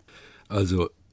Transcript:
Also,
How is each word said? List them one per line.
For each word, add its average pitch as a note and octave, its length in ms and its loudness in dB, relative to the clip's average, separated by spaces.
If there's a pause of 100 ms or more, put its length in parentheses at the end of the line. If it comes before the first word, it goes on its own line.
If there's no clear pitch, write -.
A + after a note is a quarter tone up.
(480)
Also, F#2 420 0 (240)